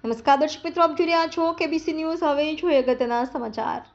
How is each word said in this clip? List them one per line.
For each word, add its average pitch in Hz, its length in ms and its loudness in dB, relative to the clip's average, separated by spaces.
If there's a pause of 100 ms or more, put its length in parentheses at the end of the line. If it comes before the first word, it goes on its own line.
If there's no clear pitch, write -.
નમસ્કાર 233 320 2
દર્શક 302 280 -2
મિત્રો, 339 180 0
આપ 320 140 0
જોઈ 339 80 2
રહ્યા 330 220 2
છો 330 260 0
કેબીસી 320 400 -2
ન્યૂઝ. 320 300 -2
હવે 302 320 0
જોઈએ 302 260 2
અગત્યના 247 440 0
સમાચાર. 233 680 -6